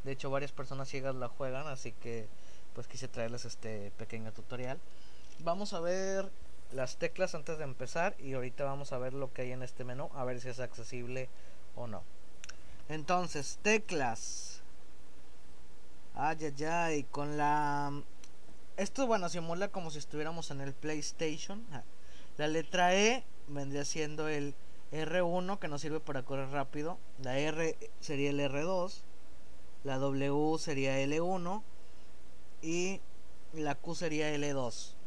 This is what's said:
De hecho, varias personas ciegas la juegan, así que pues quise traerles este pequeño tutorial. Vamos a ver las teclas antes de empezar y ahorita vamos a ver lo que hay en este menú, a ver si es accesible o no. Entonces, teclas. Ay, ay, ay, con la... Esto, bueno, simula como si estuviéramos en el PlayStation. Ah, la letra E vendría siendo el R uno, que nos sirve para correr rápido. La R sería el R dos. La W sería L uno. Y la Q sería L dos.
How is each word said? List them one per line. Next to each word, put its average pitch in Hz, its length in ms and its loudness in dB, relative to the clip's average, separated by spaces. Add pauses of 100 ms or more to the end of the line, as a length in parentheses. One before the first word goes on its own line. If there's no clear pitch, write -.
De 135 100 -2
hecho, 135 180 0
varias 139 200 2
personas 135 380 0
ciegas 135 240 0
la 127 140 0
juegan, 131 400 0
así 127 240 -2
que 117 360 0 (460)
pues 117 140 0
quise 127 200 -2
traerles 117 380 0
este 107 520 0
pequeño 110 360 0
tutorial. 127 460 0 (600)
Vamos 185 340 0
a 180 60 0
ver 190 520 2 (400)
las 131 260 0
teclas 175 380 2
antes 156 220 -2
de 156 60 0
empezar 147 560 0
y 135 140 -2
ahorita 127 320 0
vamos 139 260 0
a 131 60 0
ver 127 160 0
lo 135 180 0
que 131 120 0
hay 127 80 0
en 127 120 -2
este 127 200 -2
menú, 127 320 0
a 135 100 0
ver 123 160 0
si 127 80 0
es 120 100 0
accesible 123 720 0 (460)
o 120 120 0
no. 104 160 0 (840)
Entonces, 156 720 2
teclas. 165 1000 2 (1500)
Ay, 156 260 0
ay, 147 240 0
ay, 160 380 2
con 147 340 0
la... 147 540 2 (840)
Esto, 202 300 0
bueno, 196 220 2
simula 175 400 0
como 165 220 -2
si 151 80 -2
estuviéramos 156 520 0
en 139 100 0
el 139 120 -2
PlayStation. 156 1000 0
Ah, 127 120 -2 (540)
la 151 100 2
letra 180 460 4
E 226 300 4 (240)
vendría 143 380 0
siendo 151 420 0
el 143 280 0 (360)
R 156 300 0
uno, 180 380 0
que 180 80 -2
nos 143 140 0
sirve 156 200 0
para 131 220 0
correr 135 260 0
rápido. 147 480 0 (240)
La 131 160 0
R 156 400 2 (240)
sería 143 300 2
el 143 80 2
R 143 220 2
dos. 180 440 0 (800)
La 135 140 0
W 139 600 2
sería 135 420 2
L 147 220 2
uno. 185 420 0 (960)
Y 175 400 0 (520)
la 151 220 0
Q 165 180 -2
sería 156 380 0
L 147 220 0
dos. 127 420 0 (120)